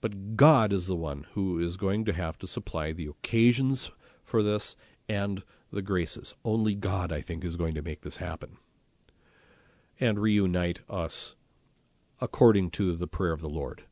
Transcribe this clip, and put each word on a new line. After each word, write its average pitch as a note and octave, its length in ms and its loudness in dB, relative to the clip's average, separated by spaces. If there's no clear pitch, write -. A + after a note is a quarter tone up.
But G2+ 360 -6
God B2 360 6
is F2+ 140 0
the F#2 100 -2
one D2 360 -4
who F#2+ 260 0
is F2 200 -2
going G2+ 260 0
to G#2+ 80 0
have D#2+ 280 -4
to - 60 -8
supply - 460 -4
the D#2+ 140 -6
occasions A#2+ 840 2
for A2+ 200 0
this G#2 340 -2
and G2+ 340 -2
the G2+ 80 -2
graces. F2+ 540 -2
Only A2 300 2
God, F#2 360 -2
I D2 120 -2
think, E2+ 200 -6
is E2+ 140 -4
going E2 180 0
to D2+ 80 -4
make D2+ 200 -6
this - 160 -10
happen - 400 -8
and A2 200 0
reunite F#2 600 2
us - 460 -6
according G#2 520 4
to F#2 220 0
the E2+ 120 -4
prayer F2 260 -2
of D#2 80 -4
the D#2+ 80 -6
Lord. D2 420 -6